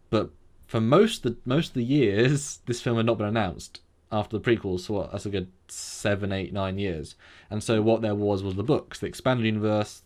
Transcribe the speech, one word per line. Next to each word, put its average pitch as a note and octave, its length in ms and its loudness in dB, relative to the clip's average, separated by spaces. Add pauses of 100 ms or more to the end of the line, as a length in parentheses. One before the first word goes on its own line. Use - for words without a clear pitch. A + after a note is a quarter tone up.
(100)
But G#2+ 200 0 (360)
for A#2 140 -2
most E3 440 4
of A#2+ 100 0
the, - 100 -12
most C#3 240 0
of - 60 -18
the B2 100 0
years, C3 800 2
<laughs> - 40 -12
this A#2+ 160 -4
film A#2+ 140 0
had A2 100 2
not A2+ 120 2
been G#2 100 -2
announced G#2 520 -4 (300)
after G#2+ 260 -2
the F#2+ 60 -4
prequels. G2 380 0
So G#2+ 140 -6
what? F#2 180 -4
That's G2+ 140 -8
a G2+ 40 -4
good F#2 160 -2 (220)
seven, G2+ 640 -4
eight, F#2+ 200 -4
nine F#2+ 260 -2
years. F2 360 -4 (360)
And G#2 120 -4
so A2 200 2
what A2+ 200 4
there G#2 140 0
was G2+ 260 2
was G2 140 -2
the G2+ 80 -2
books, - 340 0
the G2 80 -6
expanded A#2+ 400 0
universe, G#2+ 600 0